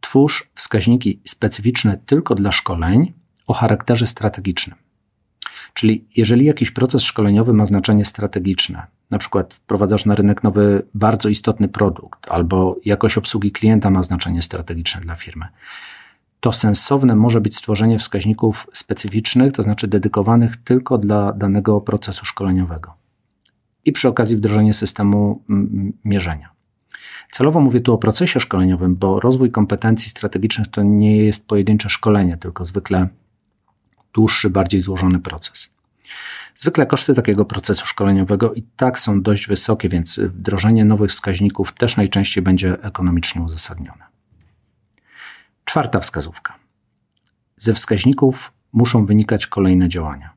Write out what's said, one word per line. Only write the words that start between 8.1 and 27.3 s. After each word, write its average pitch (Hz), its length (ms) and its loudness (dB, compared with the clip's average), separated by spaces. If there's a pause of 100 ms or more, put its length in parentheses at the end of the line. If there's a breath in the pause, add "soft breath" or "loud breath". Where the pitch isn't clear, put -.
na 104 80 -2
przykład - 360 -4
wprowadzasz 104 520 0
na 104 100 2
rynek 101 280 2
nowy, 104 500 2
bardzo 107 360 0
istotny 107 380 0
produkt, - 640 -4
albo 90 440 0 (100)
jakość 101 320 0
obsługi 101 340 -2
klienta 107 380 2
ma 95 140 2
znaczenie 87 380 -4
strategiczne 85 600 -8
dla 82 140 -12
firmy, 82 320 -16 (920 loud breath)
to 120 140 0
sensowne 120 640 2
może 113 260 4
być 104 160 -2
stworzenie 110 420 0
wskaźników 107 720 -2
specyficznych, 123 800 0
to 120 100 -2
znaczy 104 240 -2
dedykowanych 107 680 2
tylko 127 400 0
dla 101 360 0
danego 101 480 0
procesu 104 440 -6
szkoleniowego. 92 680 -4 (920)
I 151 60 2
przy - 160 0
okazji 117 280 0
wdrożenie 107 380 2
systemu, 104 760 0
mm, 101 440 -2 (120)
mierzenia. 87 440 -4 (840 loud breath)